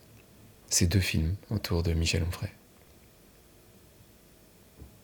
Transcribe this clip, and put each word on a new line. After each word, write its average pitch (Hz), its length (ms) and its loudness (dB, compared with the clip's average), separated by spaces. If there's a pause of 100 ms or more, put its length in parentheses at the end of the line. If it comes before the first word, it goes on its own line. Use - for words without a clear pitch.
(680)
ces - 180 4
deux 95 120 4
films 82 360 0 (140)
autour 90 340 -2
de 85 100 0
Michel 82 300 0
Onfray. 87 260 -6 (2500)